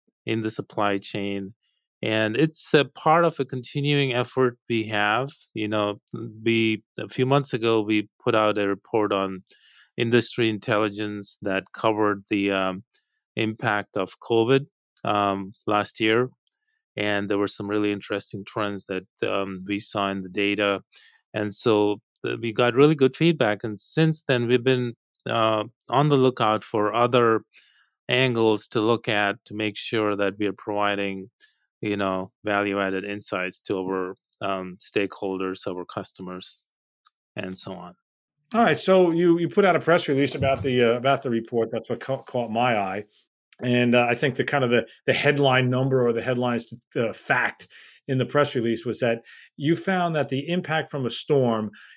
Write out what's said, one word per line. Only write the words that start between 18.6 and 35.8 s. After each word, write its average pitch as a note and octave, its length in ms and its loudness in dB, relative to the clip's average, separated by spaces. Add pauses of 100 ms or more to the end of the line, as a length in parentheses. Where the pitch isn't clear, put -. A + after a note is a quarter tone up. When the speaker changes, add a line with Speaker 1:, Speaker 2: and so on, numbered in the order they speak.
Speaker 1:
that, F#2 180 -6 (240)
um, G2 380 -6
we G2+ 120 -4
saw G2+ 300 -4
in G2 140 -6
the F#2 60 -12
data. G2+ 520 0 (520)
And G#2 200 -4
so, G#2 440 2 (280)
uh, A#2+ 160 -4
we A2+ 120 -6
got A#2+ 200 2
really D3 220 6
good C3+ 200 2
feedback. C3 480 0
And G#2+ 160 -6
since D#3+ 480 0
then, A#2+ 200 0
we've A#2+ 160 2
been, B2 300 0 (360)
uh, A2 340 2 (260)
on C#3+ 200 4
the C#3+ 60 4
lookout A#2+ 480 2
for G#2 300 0
other A#2 480 4 (640)
angles A#2 600 2
to - 120 -2
look A2+ 300 0
at G#2 260 0 (100)
to G#2 100 -14
make G#2 200 -4
sure G#2+ 400 -2
that G2 240 -2
we G#2+ 60 0
are F#2+ 80 -2
providing, G2+ 760 -4 (520)
you G#2 160 -2
know, F#2+ 340 -2 (140)
value-added G2+ 580 -2
insights G2+ 560 -6
to G2+ 200 -4
our, F#2 360 -4 (260)
um, F#2 380 -6
stakeholders, F#2+ 880 -6
our F2+ 180 -8